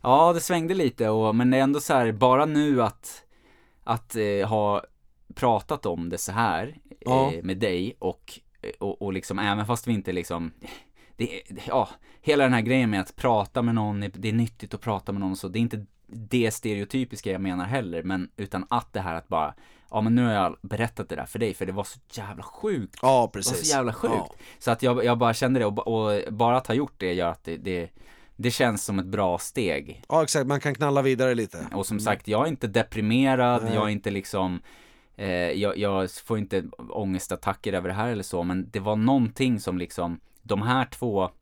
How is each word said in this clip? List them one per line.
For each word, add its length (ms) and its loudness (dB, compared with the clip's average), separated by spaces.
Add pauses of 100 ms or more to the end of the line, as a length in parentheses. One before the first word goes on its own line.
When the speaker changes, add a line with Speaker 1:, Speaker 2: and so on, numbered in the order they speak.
Speaker 1:
Ja, 300 8
det 80 2
svängde 340 0
lite 340 2
och, 260 4
men 160 6
det 60 6
är 60 6
ändå 180 2
så 140 -2
här, 180 4
bara 340 6
nu 360 2
att, 420 -6 (600)
att, 320 -4
eh, 320 2
ha 340 2 (520)
pratat 520 0
om 220 -2
det 100 -6
så 140 -8
här, 460 -2 (220)
Speaker 2:
Ja. 320 2
Speaker 1:
eh, 120 -8
med 140 -4
dig 400 -2
och, 400 -6 (400)
och, 240 -6
och 100 -4
liksom, 260 -6
även 280 0
fast 200 -2
vi 60 0
inte 200 -2
liksom, 400 -4 (640)
det 200 -4
är, 60 -12 (240)
ja, 220 2 (340)
hela 220 4
den 80 6
här 80 4
grejen 300 2
med 100 0
att 160 -8
prata 460 0
med 120 2
någon, 260 0 (140)
det 140 -4
är 40 0
nyttigt 420 -2
att 60 -10
prata 320 -4
med 80 -2
någon 120 0
och 60 -6
så, 100 -8
det 100 -4
är 20 0
inte 260 -2 (200)
det 440 0
stereotypiska 800 -4
jag 100 -2
menar 240 -2
heller, 380 -4
men 340 -4
utan 340 -8
att 220 -4
det 80 -4
här 140 -6
att 140 -10
bara, 260 -2 (360)
ja, 100 0
men 140 2
nu 100 4
har 80 2
jag 300 0
berättat 460 -6
det 80 -8
där 100 -8
för 120 -10
dig, 160 -2
för 120 -6
det 60 -6
var 120 -4
så 140 -14 (140)
jävla 300 -12
sjukt. 600 -6
Speaker 2:
Ja, 60 6
Speaker 1:
Det 120 6
var 80 2
Speaker 2:
precis. 420 -4
Speaker 1:
så 60 2
jävla 160 0
sjukt. 220 -2
Speaker 2:
Ja. 200 -4 (240)
Speaker 1:
Så 120 -2
att 120 0
jag, 220 2
jag 140 4
bara 160 4
kände 260 2
det, 60 2
och 60 0
ba-, 100 -4
och 500 0
bara 240 4
att 100 0
ha 80 0
gjort 220 -2
det 160 -2
gör 180 0
att 140 -10
det, 120 -8
det, 340 -6 (460)
det 140 -2
känns 340 2
som 140 -2
ett 80 -4
bra 320 0
steg. 680 -4
Speaker 2:
Ja, 140 4
exakt, 240 0
man 140 0
kan 140 -2
knalla 280 2
vidare 320 2
lite. 400 -6
Speaker 1:
Och 120 -4
som 80 -4
Speaker 2:
Mm. 100 -4
Speaker 1:
sagt, 240 -2
jag 160 2
är 40 0
inte 180 -4
deprimerad, 960 2
Speaker 2:
Nej. 100 0
Speaker 1:
jag 100 2
är 40 0
inte 220 -2
liksom, 500 -2 (560)
eh, 160 -4
jag, 460 0
jag 320 0
får 280 -4
inte 260 -2 (260)
ångestattacker 800 -4
över 160 -2
det 60 -4
här 140 -2
eller 140 -4
så, 200 -4
men 280 -2
det 100 -4
var 160 0
någonting 640 2
som 180 -4
liksom, 420 -6 (220)
de 200 0
här 220 2
två 460 -2 (120)